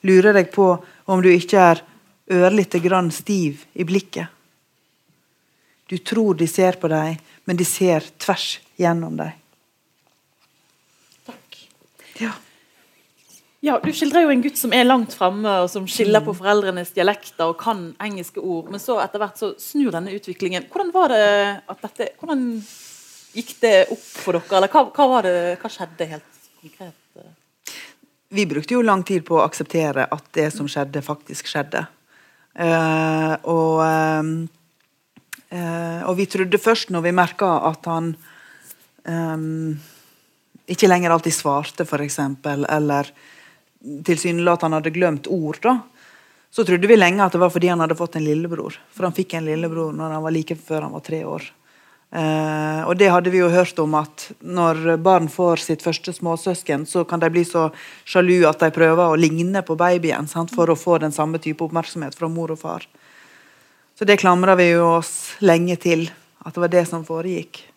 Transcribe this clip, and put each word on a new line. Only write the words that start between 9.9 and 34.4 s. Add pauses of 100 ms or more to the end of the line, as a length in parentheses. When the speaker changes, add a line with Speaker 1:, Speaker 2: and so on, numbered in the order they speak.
Speaker 2:
Takk. (580)
Speaker 1:
Ja. (1300)
Speaker 2:
Ja,
du
skildrer
jo
en
gutt
som
er
langt
fremme,
og
som
skiller
Speaker 1:
Mm.
Speaker 2:
på
foreldrenes
dialekter
og
kan
engelske
ord,
men
så
etter
hvert
så
snur
denne
utviklingen.
Hvordan
var
det
at
dette,
hvordan (680)
gikk
det
opp
for
dere,
eller
hva,
hva
var
det,
hva
skjedde
helt (280)
konkret? (1400)
Speaker 1:
Vi
brukte
jo
lang
tid
på
å
akseptere
at (120)
det
som
skjedde,
faktisk
skjedde. (720)
Eh, (140)
og,
ehm, (1160)